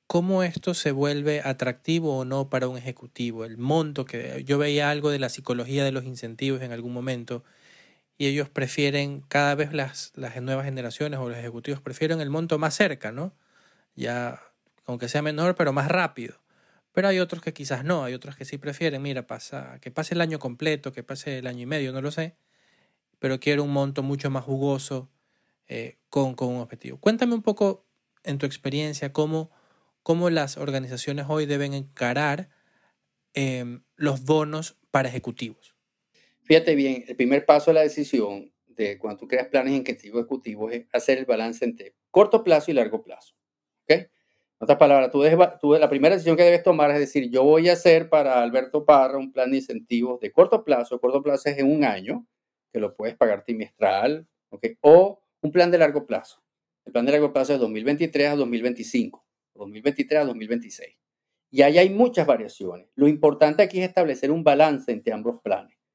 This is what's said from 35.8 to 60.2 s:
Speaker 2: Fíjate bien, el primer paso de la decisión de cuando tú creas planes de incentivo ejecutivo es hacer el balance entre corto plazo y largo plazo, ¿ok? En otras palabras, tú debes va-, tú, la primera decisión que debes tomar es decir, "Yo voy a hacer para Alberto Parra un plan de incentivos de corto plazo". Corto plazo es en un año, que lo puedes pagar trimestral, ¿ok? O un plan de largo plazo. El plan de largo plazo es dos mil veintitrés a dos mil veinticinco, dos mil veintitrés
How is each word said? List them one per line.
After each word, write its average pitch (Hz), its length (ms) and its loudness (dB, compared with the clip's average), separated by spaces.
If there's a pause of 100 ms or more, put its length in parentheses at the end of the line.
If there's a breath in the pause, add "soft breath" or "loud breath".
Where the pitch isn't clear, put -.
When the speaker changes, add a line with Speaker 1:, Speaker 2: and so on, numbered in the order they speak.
Speaker 2:
Fíjate 165 300 6
bien, 135 320 0
el 123 80 -12
primer 135 300 2
paso 151 280 6
de - 20 4
la 160 80 6
decisión 123 720 -4 (120)
de 101 300 -6
cuando 101 240 -10
tú - 80 -16
creas 127 200 -2
planes 135 240 0
de 139 80 0
incentivo 117 380 -8
ejecutivo 113 520 -8
es 120 240 -10
hacer 131 240 2
el 131 80 -8
balance 113 360 -2
entre 117 320 -8 (160)
corto 208 320 6
plazo 160 280 2
y 156 40 0
largo 110 280 -2
plazo, - 320 -20 (480)
¿ok? 175 260 2 (520)
En - 40 -12
otras 139 140 6
palabras, 139 320 6
tú 143 120 0
debes 160 160 6
va-, 180 200 4
tú, 147 160 4
la 156 140 6
primera 143 260 4
decisión 165 220 2
que 175 60 6
debes 170 200 6
tomar 156 280 4
es 147 80 2
decir, 135 320 -2
"Yo 131 140 4
voy 160 240 6
a 180 60 6
hacer 165 340 6
para 135 340 4
Alberto 131 420 0
Parra 135 340 6
un 135 140 -8
plan 127 180 0
de 135 80 0
incentivos 123 600 -4
de 104 120 -8
corto 185 320 6
plazo". 123 360 -2
Corto 131 220 0
plazo 139 260 -4
es 143 100 -2
en 139 120 2
un 151 140 2
año, 113 420 -6 (460)
que 113 80 -6
lo 104 160 -6
puedes 113 200 -8
pagar 104 280 0
trimestral, 110 800 -2 (240)
¿ok? 104 160 -8 (140)
O 180 420 8 (200)
un 151 100 -4
plan 175 180 4
de 175 80 6
largo 147 280 2
plazo. - 360 -8 (420)
El - 80 -18
plan 120 140 0
de 139 60 2
largo 147 200 2
plazo 135 220 0
es 135 60 0
dos 113 100 0
mil 107 140 -6
veintitrés 147 440 0
a 147 80 0
dos 135 120 0
mil 117 140 -2
veinticinco, 120 640 -4 (280)
dos 104 140 -16
mil 107 140 -18
veintitrés 143 400 0